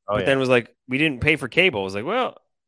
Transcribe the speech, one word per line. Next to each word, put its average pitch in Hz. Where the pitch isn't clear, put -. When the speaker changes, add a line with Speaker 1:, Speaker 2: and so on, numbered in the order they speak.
Speaker 1:
Oh, 101
Speaker 2:
but 104
Speaker 1:
yeah. 92
Speaker 2:
then 135
it -
was 131
like, 120
we 127
didn't 143
pay 151
for 135
cable. 160
It 95
was 95
like, 104
"Well, 233